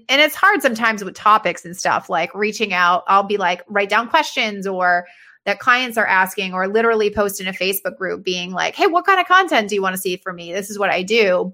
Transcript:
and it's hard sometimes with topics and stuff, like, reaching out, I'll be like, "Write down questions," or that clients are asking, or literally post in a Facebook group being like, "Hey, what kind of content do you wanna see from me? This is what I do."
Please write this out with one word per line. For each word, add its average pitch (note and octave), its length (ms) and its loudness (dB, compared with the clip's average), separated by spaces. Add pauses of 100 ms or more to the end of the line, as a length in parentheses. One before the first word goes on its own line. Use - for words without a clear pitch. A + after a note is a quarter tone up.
and C4+ 120 2
it's D4+ 140 2
hard F#4+ 260 2
sometimes A3 440 -2
with F#3 100 -10
topics G#3 500 2
and F3 120 -14
stuff, F3 340 -2
like, F3 240 -2
reaching G#3 400 -4
out, F3+ 320 2
I'll G3 160 4
be G3+ 160 -2
like, F3+ 300 0
"Write G3+ 200 -2
down A3+ 200 0
questions," A3+ 580 -2
or F3+ 400 0 (400)
that G3+ 140 -2
clients B3 360 0
are G#3+ 80 2
asking, F#3+ 480 0
or F#3 160 -2
literally A3 400 2
post G3+ 320 -2
in F#3 60 -8
a F#3+ 60 -4
Facebook F#3+ 440 -4
group F3+ 280 -6
being F3+ 260 -6
like, E3+ 240 -2
"Hey, F#4 140 2
what E4+ 180 0
kind F#4+ 140 4
of F4 60 -2
content E4 440 4
do G#3 60 -2
you G3 40 0
wanna F#3+ 160 -2
see F#3 220 -4
from F#3 180 -12
me? E3+ 160 -12
This G3 160 -6
is G#3 100 -10
what G3 120 2
I F3 120 0
do." F#3 520 2